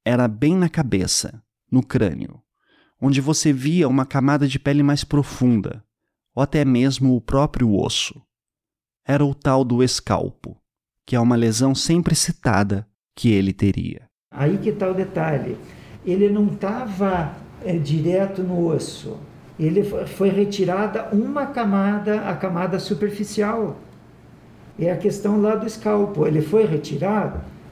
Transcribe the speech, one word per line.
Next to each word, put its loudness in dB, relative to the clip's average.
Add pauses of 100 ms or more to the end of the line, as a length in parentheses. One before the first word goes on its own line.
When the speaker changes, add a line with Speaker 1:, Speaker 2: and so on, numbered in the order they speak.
Speaker 1:
era 2
bem 2
na 2
cabeça, -2 (300)
no 4
crânio, -2 (640)
onde 4
você 2
via 2
uma 2
camada 2
de -2
pele 2
mais 2
profunda, 0 (520)
ou 0
até 0
mesmo 2
o 0
próprio 0
osso. -2 (840)
Era 2
o 0
tal 2
do 2
escalpo, -4 (480)
que -2
é 4
uma 4
lesão 2
sempre 2
citada 0 (280)
que 2
ele 2
teria. -2 (280)
Speaker 2:
Aí 0
que -2
tá -2
o -2
detalhe. -4 (480)
Ele 2
não 2
tava, -2 (300)
é, -2
direto 0
no 0
osso. -6 (420)
Ele 2
fo-, -4
foi 0
retirada 0
uma 0
camada, 0
a -4
camada -2
superficial. -4 (1000)
É 0
a -2
questão 0
lá 2
do -4
escalpo. 0
Ele 2
foi 2
retirado, -2 (320)